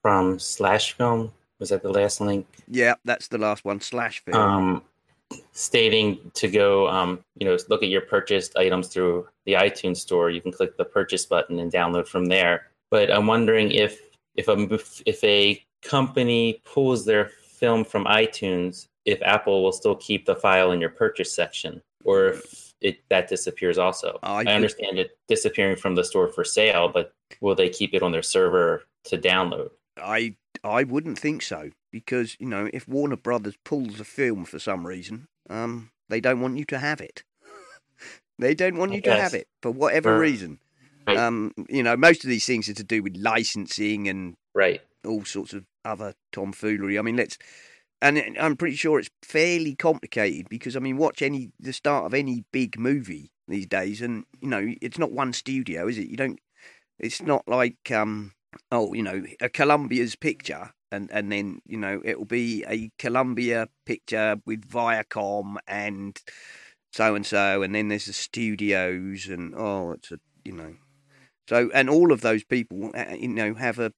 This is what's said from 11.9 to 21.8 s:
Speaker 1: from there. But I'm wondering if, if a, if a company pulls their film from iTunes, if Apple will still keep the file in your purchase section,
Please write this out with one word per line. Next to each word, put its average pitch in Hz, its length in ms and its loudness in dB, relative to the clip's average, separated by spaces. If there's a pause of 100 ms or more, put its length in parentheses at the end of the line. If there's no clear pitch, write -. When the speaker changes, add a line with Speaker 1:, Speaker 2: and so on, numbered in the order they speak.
Speaker 1:
from 90 180 -2
there. 87 440 2 (220)
But 104 200 6
I'm 104 160 4
wondering 110 440 4
if, 104 280 2 (360)
if - 120 -4
a, 104 320 2 (260)
if - 180 -2
a 101 400 4 (180)
company 120 800 2
pulls 127 420 0
their 104 240 4 (300)
film 113 240 4
from 101 220 -2
iTunes, 95 800 0 (180)
if 101 160 2
Apple 98 420 4
will 95 80 4
still 98 240 0
keep - 300 -4
the 95 100 2
file 92 360 4
in 90 100 2
your 82 80 0
purchase - 440 -2
section, - 480 -4 (240)